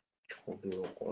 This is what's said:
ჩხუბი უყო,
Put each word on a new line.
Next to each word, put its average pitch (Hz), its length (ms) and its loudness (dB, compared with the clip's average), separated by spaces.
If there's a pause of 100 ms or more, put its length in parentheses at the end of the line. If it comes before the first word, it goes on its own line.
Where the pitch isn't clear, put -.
(300)
ჩხუბი - 420 -2 (100)
უყო, - 300 0